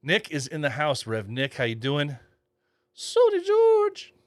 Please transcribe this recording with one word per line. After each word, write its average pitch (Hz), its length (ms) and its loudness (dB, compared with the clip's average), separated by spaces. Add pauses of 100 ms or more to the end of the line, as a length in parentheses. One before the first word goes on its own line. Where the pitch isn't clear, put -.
Nick 170 280 -2
is 139 160 -4
in 156 160 -8
the 147 80 0
house, 135 360 -2
Rev 110 220 -4
Nick. 131 260 -4
How 131 100 -4
you 117 100 -2
doing? 139 420 -4 (760)
So - 260 -2 (100)
did 370 140 -2
George. 415 680 2 (120)